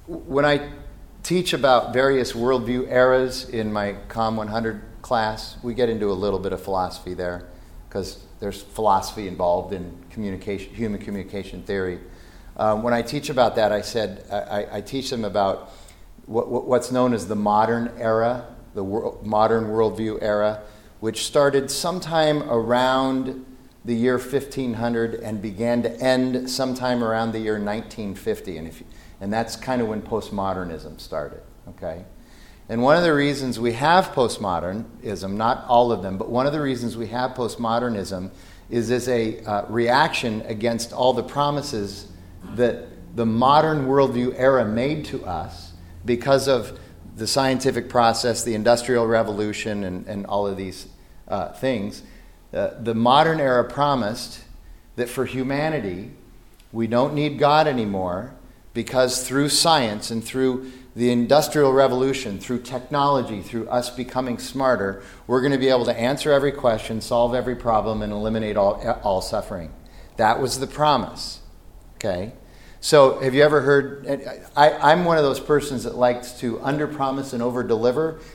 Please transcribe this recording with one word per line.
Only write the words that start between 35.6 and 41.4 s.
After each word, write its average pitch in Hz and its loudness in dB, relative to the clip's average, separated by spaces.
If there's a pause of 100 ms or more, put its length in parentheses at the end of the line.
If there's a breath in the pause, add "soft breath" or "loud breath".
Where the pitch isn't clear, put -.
all 120 6
of 98 -2
them, 95 -4
but 110 -6
one 123 2
of 143 2
the 156 -2
reasons 120 -2
we 113 -6
have 123 -2
postmodernism 110 -2 (400 loud breath)
is 117 0
as 123 0
a, 113 0
uh, 104 -2
reaction 120 2
against 117 -4
all 127 4
the 117 -2
promises 139 -4 (460 loud breath)